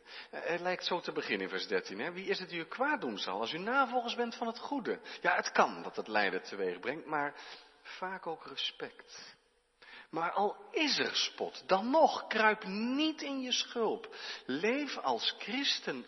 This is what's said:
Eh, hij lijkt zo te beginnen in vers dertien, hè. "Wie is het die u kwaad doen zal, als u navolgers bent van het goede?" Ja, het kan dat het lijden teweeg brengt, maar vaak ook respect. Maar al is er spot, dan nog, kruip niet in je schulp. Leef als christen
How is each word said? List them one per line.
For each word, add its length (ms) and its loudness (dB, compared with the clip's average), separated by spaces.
Eh, 100 -8
hij 180 0
lijkt 260 -2
zo 160 2
te 120 -6
beginnen 300 0
in 100 -2
vers 140 -2
dertien, 320 0
hè. 140 -4
"Wie 140 -8
is 120 0
het 100 -8
die 120 -4
u 40 -6
kwaad 360 0
doen 180 -2
zal, 220 -2
als 120 0
u 60 -4
navolgers 560 2
bent 200 -2
van 120 -4
het 120 -4
goede?" 420 -2
Ja, 140 4
het 180 0
kan 300 6
dat 140 -8
het 120 -4
lijden 340 4
teweeg 380 -2
brengt, 260 -4
maar 280 -2
vaak 440 -8
ook 200 -8
respect. 920 -8
Maar 200 0
al 240 2
is 280 4
er 180 2
spot, 500 -2
dan 240 4
nog, 360 6
kruip 380 4
niet 580 0
in 180 -4
je 120 -2
schulp. 640 0
Leef 520 0
als 400 0
christen 680 -2